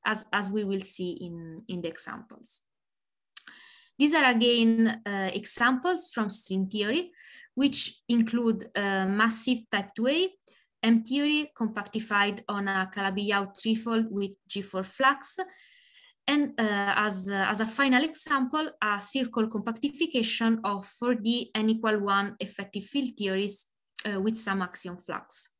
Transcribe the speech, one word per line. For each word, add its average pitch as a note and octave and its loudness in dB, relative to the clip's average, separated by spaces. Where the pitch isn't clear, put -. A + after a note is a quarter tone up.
as, G#3+ 0
as G3 -2
we G#3 -2
will G3 -2
see F3+ -4
in, E3 -12
in F3+ -6
the E3+ -6
examples. - -8
These D4 4
are C#4 6
again, A3+ 4
uh, G3 -2
examples C4 0
from A3 -2
string F#3+ -2
theory, G#3+ -2
which - 0
include, A#3 2
uh, G3 0
massive A3+ 2
type G3 -2
two A3+ 0
A, E4+ 2
M A3+ 6
theory D4 0
compactified G#3+ -2
on G3+ -2
a F#3+ -2
Calabi-Yau G3 -2
threefold A3+ 0
with G3 -4
G G3+ -6
four F#3+ -6
flux, C4+ 0
and, C#4+ 2
uh, G3+ 0
as, G3 0
uh, G3 0
as G#3+ 0
a A3 2
final C4 4
example, D4+ -2
a G#3 0
circle A#3 0
compactification A3+ 0
of G3+ -4
four A#3+ -2
D A#3 -2
n A3 2
equal A3 0
one G3+ 0
effective G3 -10
field C4 -4
theories, G3 -2
uh, G3+ -4
with A3 0
some G3 -2
axion F3+ -8
flux. - -8